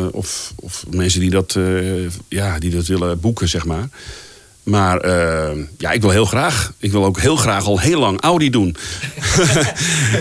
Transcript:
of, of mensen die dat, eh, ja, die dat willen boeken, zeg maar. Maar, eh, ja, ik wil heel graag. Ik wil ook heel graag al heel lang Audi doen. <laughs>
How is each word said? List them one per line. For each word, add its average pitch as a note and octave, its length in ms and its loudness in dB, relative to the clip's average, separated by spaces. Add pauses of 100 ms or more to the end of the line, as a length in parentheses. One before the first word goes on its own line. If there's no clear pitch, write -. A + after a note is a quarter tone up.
(120)
of, - 440 -6
of - 340 -12
mensen F2+ 300 0
die F#2 100 2
dat, F#2+ 260 0
eh, F#2 80 2 (640)
ja, F#2+ 320 -2
die F2 120 -2
dat E2+ 140 0
willen F2 340 0
boeken, G#2 300 0
zeg E2 160 -2
maar. F2 240 -4 (760)
Maar, F#2+ 360 2
eh, D#2+ 580 0 (200)
ja, E2 140 -2
ik G#2 100 0
wil G#2 80 4
heel G#2 160 4
graag. C3+ 520 0
Ik G2 140 -2
wil G2+ 140 4
ook F2+ 140 0
heel C#3+ 160 4
graag A2 300 0
al G2+ 140 2
heel D#3+ 200 2
lang G2+ 220 0
Audi D#3 280 4
doen. G2+ 260 2
<laughs> - 800 0 (640)